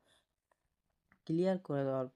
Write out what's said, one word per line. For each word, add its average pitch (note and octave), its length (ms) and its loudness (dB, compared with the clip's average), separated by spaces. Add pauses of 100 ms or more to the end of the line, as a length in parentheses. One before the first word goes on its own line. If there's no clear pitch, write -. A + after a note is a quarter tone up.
(1300)
ক্লিয়ার F3+ 300 2 (100)
করে C#3+ 220 -2
দেওয়ার C3 280 -2